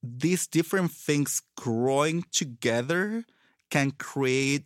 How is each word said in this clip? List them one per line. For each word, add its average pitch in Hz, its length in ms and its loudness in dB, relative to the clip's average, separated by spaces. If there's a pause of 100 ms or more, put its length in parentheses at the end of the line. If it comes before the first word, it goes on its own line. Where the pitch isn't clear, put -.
these 135 440 0
different 170 440 0
things - 520 -2 (120)
growing 135 760 0
together 156 920 -2 (460)
can 139 220 2
create 135 760 0